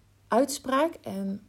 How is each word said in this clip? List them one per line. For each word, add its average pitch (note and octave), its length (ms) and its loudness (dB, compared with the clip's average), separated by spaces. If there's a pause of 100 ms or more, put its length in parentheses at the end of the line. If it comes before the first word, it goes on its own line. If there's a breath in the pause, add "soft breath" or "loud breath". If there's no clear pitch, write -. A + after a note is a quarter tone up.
(280)
uitspraak, C#4 680 2
en G3 540 -6